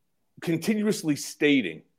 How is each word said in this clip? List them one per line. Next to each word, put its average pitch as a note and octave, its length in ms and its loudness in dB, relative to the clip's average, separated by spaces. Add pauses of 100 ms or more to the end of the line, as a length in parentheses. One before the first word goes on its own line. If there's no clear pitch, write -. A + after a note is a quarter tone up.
(400)
continuously F3 760 0
stating, B2 680 0 (160)